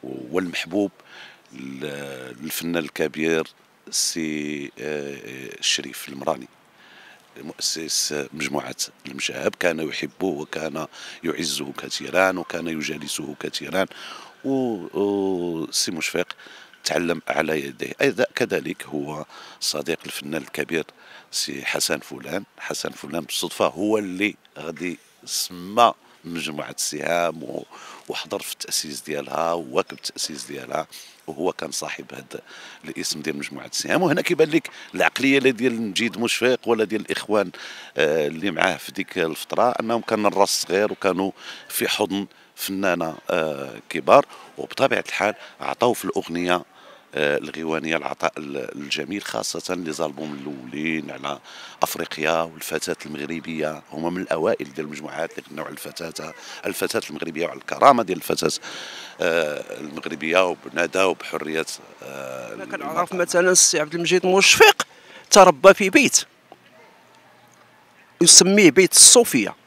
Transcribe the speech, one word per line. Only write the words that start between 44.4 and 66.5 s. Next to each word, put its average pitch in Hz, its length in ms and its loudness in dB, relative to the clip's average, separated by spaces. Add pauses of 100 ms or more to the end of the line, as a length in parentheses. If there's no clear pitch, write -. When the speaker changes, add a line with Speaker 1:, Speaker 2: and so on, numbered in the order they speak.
Speaker 1:
وبطبيعة 127 500 0
الحال 104 280 0 (240)
عطاو 117 340 2
في - 120 -6
الأغنية، 87 580 0 (520)
آه، 73 220 2
الغيوانية 80 600 -4
العطاء 71 400 -4
ال-، 69 380 -8
الجميل، 73 480 -6
خاصة - 520 -6
لي 87 160 -6
زالبوم 76 420 -6
الأولين 71 800 -6
على 69 280 -8 (440)
أفريقيا 80 480 -2
والفتاة 82 640 -2 (100)
المغربية، 76 840 -6
هما 80 180 -4
من 90 120 -4
الأوائل 80 520 -2
ديال 80 120 -8
المجموعات 76 520 -8
اللي - 140 -14
غناو 73 140 -8
على 71 80 -10
الفتاة، 80 600 -12 (320)
الفتاة - 440 -2
المغربية 80 360 -4
وعلى 67 140 -6
الكرامة 120 440 6
ديال 90 140 -2
الفتاة، 82 340 0 (720)
آه، 76 580 0
المغربية، 80 680 2
وبناداو 85 640 0
بحرية، 78 520 -4 (380)
آه، 65 500 -10
Speaker 2:
أنا - 120 -12
كنعرف 165 460 -4
Speaker 1:
المرأة. 180 140 0
Speaker 2:
مثلا 180 260 4
السي 175 280 6
عبد 151 160 -2
المجيد 170 300 2
مشفق 196 640 8 (440)
تربى 185 420 12
في 190 160 4
بيت - 360 4 (2000)